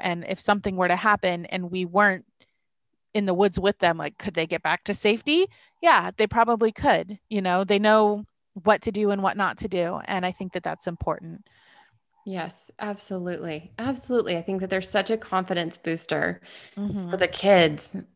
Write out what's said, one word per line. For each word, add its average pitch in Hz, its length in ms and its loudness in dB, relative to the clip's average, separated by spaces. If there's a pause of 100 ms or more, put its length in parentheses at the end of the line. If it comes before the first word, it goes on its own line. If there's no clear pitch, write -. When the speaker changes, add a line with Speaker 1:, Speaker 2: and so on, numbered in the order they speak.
Speaker 1:
And 175 260 -4
if 190 140 -6
something 202 340 0
were 180 140 2
to 180 80 2
happen 185 480 0
and 180 260 -6
we 185 140 -2
weren't 185 400 2 (880)
in 202 100 0
the 190 80 2
woods 185 260 2
with 196 200 0
them, 170 180 2
like, 151 220 -8
could - 160 -8
they 160 100 0
get 165 160 -4
back 160 220 -2
to 202 100 -4
safety? 285 540 2 (340)
Yeah, 202 340 4
they 214 120 2
probably 226 440 2
could. 196 460 0 (120)
You 208 120 -2
know, 185 220 0
they 202 160 2
know 214 460 4 (280)
what 202 300 2
to 226 80 -4
do 202 180 0
and 196 140 0
what 190 120 0
not 196 240 -2
to 226 80 -6
do. 180 380 -2
And 180 220 -4
I 185 40 -4
think 185 220 -10
that 180 80 -6
that's 165 240 -8
important. 165 640 -6 (800)
Speaker 2:
Yes, 180 500 -10
absolutely. 175 1000 -8
Absolutely. 247 580 -2
I 170 60 -6
think 190 180 -4
that 190 80 -6
there's 190 200 -2
such 202 200 0
a 226 80 0
confidence 180 600 -4
booster 165 640 -4 (360)
Speaker 1:
Mm-hmm. 202 320 -6
Speaker 2:
for 185 80 -2
the 180 100 2
kids, 175 680 4 (200)